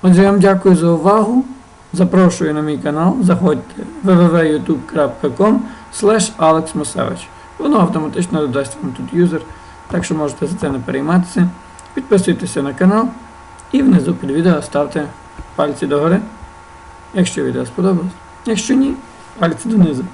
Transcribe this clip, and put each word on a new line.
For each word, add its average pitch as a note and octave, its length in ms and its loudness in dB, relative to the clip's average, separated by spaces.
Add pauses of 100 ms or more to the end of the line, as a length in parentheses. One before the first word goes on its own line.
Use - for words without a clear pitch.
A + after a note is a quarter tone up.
Отже, F#3 200 6
я G3 80 6
вам G3+ 100 2
дякую F#3+ 360 4
за E3 120 2
увагу. G#3 560 2 (480)
Запрошую F3 640 2
на D3+ 60 -2
мій D3+ 180 -4
канал. D#3 440 0
Заходьте F3+ 600 0 (200)
в F#3+ 120 2
в F3 140 6
в E3 200 2
ютуб D3+ 380 -2
крапка D3 440 -2
ком G3+ 320 2 (300)
слеш G#3 440 0
алекс D#3+ 380 2
мусевич. - 540 -6 (300)
Воно D4 220 2
автоматично E3 600 -2
додасть C3+ 420 -4
вам C3 100 -6
тут B2+ 200 -10
юзер, D#3+ 280 2 (500)
так F3 140 -4
що - 100 -4
можете D3+ 320 -4
за F3 100 -6
це D#3 140 -4
не C3+ 80 -6
перейматися. E3 680 0 (460)
Підписуйтеся F#3 680 -2
на C#3 120 -6
канал G#3 340 2 (640)
і C#4 100 2
внизу F3 320 4
під C#3 160 -8
відео D#3+ 320 2
ставте D3 440 -4 (480)
пальці D3 320 -2
догори, D#3 340 2 (920)
якщо F3+ 300 -2
відео B2+ 220 -4
сподобалось. F3+ 460 -2 (340)
Якщо A#3 280 -2
ні, C4+ 200 2 (440)
пальці E3 300 -2
донизу. E3+ 460 2